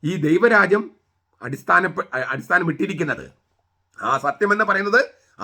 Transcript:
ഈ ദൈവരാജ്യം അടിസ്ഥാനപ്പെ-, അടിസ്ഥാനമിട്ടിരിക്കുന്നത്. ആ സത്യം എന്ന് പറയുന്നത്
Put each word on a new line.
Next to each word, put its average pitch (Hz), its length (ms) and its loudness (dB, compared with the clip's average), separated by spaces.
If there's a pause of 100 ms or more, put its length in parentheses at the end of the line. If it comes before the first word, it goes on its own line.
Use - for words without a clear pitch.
ഈ 180 40 0 (140)
ദൈവരാജ്യം 202 560 4 (640)
അടിസ്ഥാനപ്പെ-, 175 640 0 (260)
അടിസ്ഥാനമിട്ടിരിക്കുന്നത്. 165 920 -4 (760)
ആ 107 120 -4 (140)
സത്യം 202 280 -2
എന്ന് 214 160 0
പറയുന്നത് 202 320 2 (420)